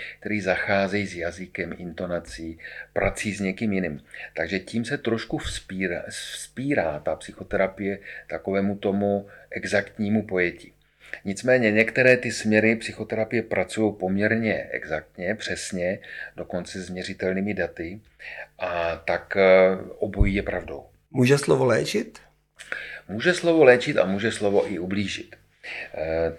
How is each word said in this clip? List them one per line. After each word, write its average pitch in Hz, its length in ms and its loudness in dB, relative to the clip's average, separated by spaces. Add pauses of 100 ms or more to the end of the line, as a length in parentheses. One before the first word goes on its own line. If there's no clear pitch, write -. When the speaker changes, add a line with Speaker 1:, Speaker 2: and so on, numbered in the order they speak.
(200)
Speaker 1:
který 104 220 -4
zacházejí 98 640 0
s 87 80 -10
jazykem, 87 640 -8
intonací, 85 840 -8 (340)
prací 95 400 -2
s 95 60 -10
někým 101 340 0
jiným. 85 280 -2 (340)
Takže 90 240 -2
tím 117 260 -4
se 123 120 -4
trošku 113 400 -2
vzpírá, 92 720 -4
vzpírá 104 880 -4
ta 80 160 -2
psychoterapie 98 840 -4 (300)
takovému 98 460 -2
tomu 101 520 0 (240)
exaktnímu 104 760 0
pojetí. 90 460 -2 (520)
Nicméně 117 460 2
některé 123 460 6
ty 123 140 -4
směry 110 440 4
psychoterapie 110 680 -4
pracují 101 560 0
poměrně 101 720 0
exaktně, 80 640 -6
přesně, 92 640 -4 (360)
dokonce 90 460 -8
s 90 80 -10
měřitelnými 95 640 -2
daty. 90 460 -6 (600)
A 85 360 -2
tak, - 420 -4
eh, 92 400 8 (200)
obojí 101 380 2
je 98 80 0
pravdou. - 420 -6 (260)
Speaker 2:
Může 131 260 6
slovo 139 280 2
léčit? 139 540 0 (880)
Speaker 1:
Může 120 260 2
slovo 170 300 6
léčit 127 340 8
a - 80 6
může 101 260 0
slovo 101 400 2
i 87 80 -4
ublížit. 95 560 -4 (580)
Eh, 80 460 -2